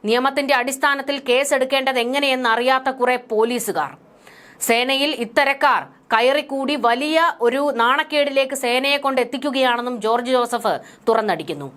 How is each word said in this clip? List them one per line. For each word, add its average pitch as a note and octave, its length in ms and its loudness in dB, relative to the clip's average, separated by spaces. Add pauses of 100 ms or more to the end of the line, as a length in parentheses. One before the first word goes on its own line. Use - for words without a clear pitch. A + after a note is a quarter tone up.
നിയമത്തിന്റെ C4 500 2
അടിസ്ഥാനത്തിൽ C#4 720 -2
കേസെടുക്കേണ്ടത് C4 680 0
എങ്ങനെയെന്ന് C4 500 0
അറിയാത്ത C4 400 2
കുറെ B3+ 260 0
പോലീസുകാർ. A3 800 -2 (640)
സേനയിൽ C4+ 480 0
ഇത്തരക്കാർ C4+ 760 0 (280)
കയറിക്കൂടി C4+ 680 0
വലിയ D4 640 0
ഒരു C4+ 340 0
നാണക്കേടിലേക്ക് C#4 800 0
സേനയെ C4 420 0
കൊണ്ട് C4+ 240 0
എത്തിക്കുകയാണെന്നും B3 800 -2
ജോർജ് A#3+ 300 0
ജോസഫ് A#3 480 0 (300)
തുറന്നടിക്കുന്നു. D#3+ 680 -2